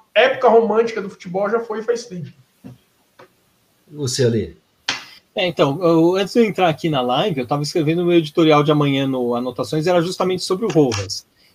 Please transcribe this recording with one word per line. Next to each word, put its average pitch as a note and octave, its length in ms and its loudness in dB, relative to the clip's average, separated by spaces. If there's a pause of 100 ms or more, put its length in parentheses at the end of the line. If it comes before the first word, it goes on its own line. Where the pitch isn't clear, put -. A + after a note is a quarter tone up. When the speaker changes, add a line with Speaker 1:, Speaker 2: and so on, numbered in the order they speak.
(140)
Speaker 1:
época B3+ 360 4
romântica A3 520 2
do F#3+ 80 -10
futebol F#3+ 400 -6
já A3+ 120 0
foi G#3+ 200 -8
faz A#3 240 -4
tempo. E3+ 220 -12 (380)
Speaker 2:
E - 1300 -20
você, C#3 300 -2
Ale? G2 320 -2 (760)
Speaker 3:
É, F#3+ 140 -2
então, D#3+ 340 0
eu, E3+ 360 4
antes G3 160 -2
de A#3+ 80 4
eu - 20 4
entrar F#3+ 240 0
aqui D#3+ 220 -2
na C#3+ 100 0
live, C3+ 400 0
eu A#2+ 80 -6
tava D3 160 -2
escrevendo D#3+ 380 -2
o F3 40 -2
meu F3 120 2
editorial D#3 440 4
de D3 120 2
amanhã C#3 340 0
no B2+ 260 -2
Anotações, B2+ 540 -4
era F3+ 140 4
justamente F3+ 420 -4
sobre F#3+ 220 -4
o G#3 40 -2
Rojas. A#2+ 560 0 (300)